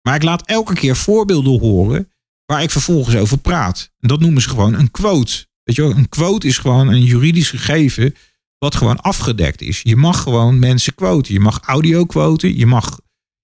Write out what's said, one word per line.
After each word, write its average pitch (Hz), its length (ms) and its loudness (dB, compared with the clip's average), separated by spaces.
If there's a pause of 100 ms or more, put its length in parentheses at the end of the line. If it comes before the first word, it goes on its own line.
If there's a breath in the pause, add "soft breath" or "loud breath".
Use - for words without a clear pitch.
maar 127 120 -2
ik 151 80 -2
laat 170 240 -2
elke 214 280 -2
keer 131 220 0
voorbeelden 170 640 2
horen 113 520 0 (340)
waar 147 160 -4
ik 165 80 -2
vervolgens 135 460 0
over 107 220 0
praat. 120 520 -4 (100)
En 120 80 0
dat 147 120 0
noemen 160 220 2
ze - 60 -4
gewoon 113 260 0
een 127 160 2
quote. 180 560 -2 (160)
Weet 117 140 -4
je 151 60 0
wel, 151 140 2
een 131 120 2
quote 190 380 -2
is 127 120 0
gewoon 131 300 2
een 123 160 2
juridisch 143 460 2
gegeven 139 640 -2 (440 soft breath)
wat 143 160 -4
gewoon 120 260 0
afgedekt 110 600 -2
is. - 220 -8
Je 110 140 0
mag 160 260 2
gewoon 120 360 2
mensen 127 360 0
quoten. 175 400 -2
Je 95 60 2
mag 107 200 0
audio 160 440 0
quoten. 160 520 0
Je 120 100 2
mag, 120 340 0 (440)